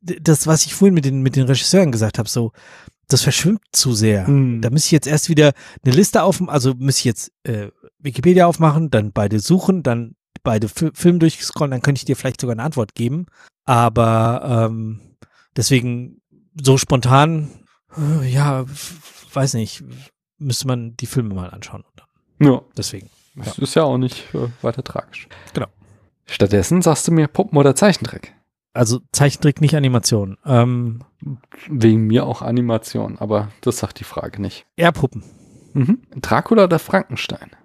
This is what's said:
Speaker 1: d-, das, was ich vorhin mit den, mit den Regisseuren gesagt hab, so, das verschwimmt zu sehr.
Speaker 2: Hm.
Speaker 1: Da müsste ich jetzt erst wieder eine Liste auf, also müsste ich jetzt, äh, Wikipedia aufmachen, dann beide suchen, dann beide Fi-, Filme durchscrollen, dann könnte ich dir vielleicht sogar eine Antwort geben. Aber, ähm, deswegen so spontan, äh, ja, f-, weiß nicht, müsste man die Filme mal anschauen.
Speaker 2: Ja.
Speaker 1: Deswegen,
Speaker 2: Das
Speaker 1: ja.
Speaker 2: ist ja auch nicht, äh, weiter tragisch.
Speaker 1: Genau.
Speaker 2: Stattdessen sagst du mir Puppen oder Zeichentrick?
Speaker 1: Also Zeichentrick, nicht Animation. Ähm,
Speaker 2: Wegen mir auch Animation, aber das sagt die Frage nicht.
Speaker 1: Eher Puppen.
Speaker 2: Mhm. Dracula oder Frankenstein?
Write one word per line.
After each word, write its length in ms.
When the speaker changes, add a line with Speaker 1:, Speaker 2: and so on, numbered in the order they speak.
Speaker 1:
d-, 200
das, 260
was 180
ich 100
vorhin 180
mit 120
den, 160
mit 140
den 100
Regisseuren 460
gesagt 280
hab, 100
so, 220
das 140
verschwimmt 400
zu 220
sehr. 340
Speaker 2:
Hm. 340
Speaker 1:
Da 80
müsste 180
ich 40
jetzt 160
erst 220
wieder 220
eine 100
Liste 300
auf, 240
also 300
müsste 240
ich 40
jetzt, 260
äh, 260
Wikipedia 480
aufmachen, 440
dann 220
beide 260
suchen, 440
dann 320
beide 240
Fi-, 260
Filme 260
durchscrollen, 520
dann 100
könnte 180
ich 60
dir 100
vielleicht 260
sogar 120
eine 100
Antwort 320
geben. 320
Aber, 1040
ähm, 300
deswegen 680
so 160
spontan, 720
äh, 320
ja, 320
f-, 720
weiß 220
nicht, 280
müsste 300
man 300
die 80
Filme 280
mal 160
anschauen. 340
Speaker 2:
Ja. 220
Speaker 1:
Deswegen, 340
Speaker 2:
Das 220
Speaker 1:
ja. 60
Speaker 2:
ist 120
ja 80
auch 140
nicht, 360
äh, 140
weiter 220
tragisch. 440
Speaker 1:
Genau. 140
Speaker 2:
Stattdessen 560
sagst 260
du 40
mir 160
Puppen 300
oder 180
Zeichentrick? 580
Speaker 1:
Also 260
Zeichentrick, 500
nicht 160
Animation. 680
Ähm, 580
Speaker 2:
Wegen 380
mir 180
auch 160
Animation, 800
aber 300
das 160
sagt 240
die 20
Frage 380
nicht. 240
Speaker 1:
Eher 160
Puppen. 320
Speaker 2:
Mhm. 280
Dracula 440
oder 140
Frankenstein? 720